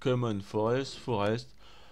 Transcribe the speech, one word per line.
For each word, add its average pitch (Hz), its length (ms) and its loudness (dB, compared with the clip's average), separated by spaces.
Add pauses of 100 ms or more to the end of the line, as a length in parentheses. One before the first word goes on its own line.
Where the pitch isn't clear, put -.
common 120 400 2
forest, 113 560 0
forest, 110 600 0 (360)